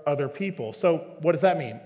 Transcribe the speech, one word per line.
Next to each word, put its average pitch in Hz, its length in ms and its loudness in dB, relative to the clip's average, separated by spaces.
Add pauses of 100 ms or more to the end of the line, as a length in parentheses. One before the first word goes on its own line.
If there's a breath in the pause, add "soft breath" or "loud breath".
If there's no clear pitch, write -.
other 143 240 0
people. 185 420 -6
So 170 260 2 (240)
what 160 100 4
does 151 100 2
that 180 160 6
mean? 123 280 -8